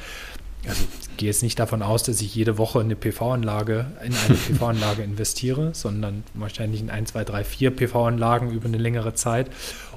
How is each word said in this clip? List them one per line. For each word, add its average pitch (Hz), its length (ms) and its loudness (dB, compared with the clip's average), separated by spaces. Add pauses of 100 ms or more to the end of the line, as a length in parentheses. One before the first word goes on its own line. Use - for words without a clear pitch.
(680)
Also - 160 4 (180)
ich - 160 -12
gehe 104 100 0
jetzt 104 140 2
nicht 117 160 0
davon 113 240 0
aus, 107 220 2
dass 113 180 0
ich 104 140 -4
jede 110 220 4
Woche 113 220 2
eine 110 160 2
P-V-Anlage, 113 920 0 (180)
in 123 80 0
eine 113 220 6
<laughs> - 120 0
P-V-Anlage 110 540 2
investiere, 123 720 -2
sondern 104 500 -4 (100)
wahrscheinlich 107 480 -4
in - 80 -4
ein, 110 160 -2
zwei, 110 180 -4
drei, 101 200 -2
vier 131 280 2
P-V-Anlagen 120 800 2
über 113 140 -2
eine 113 120 0
längere 117 360 0
Zeit 123 360 0 (480)